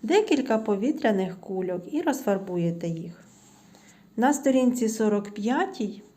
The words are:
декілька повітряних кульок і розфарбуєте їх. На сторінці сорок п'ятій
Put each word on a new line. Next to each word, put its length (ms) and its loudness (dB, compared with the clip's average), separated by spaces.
декілька 540 2
повітряних 800 0
кульок 540 -6
і 80 -2
розфарбуєте 840 -2
їх. 360 -8
На 160 4
сторінці 560 2
сорок 420 0
п'ятій 720 -4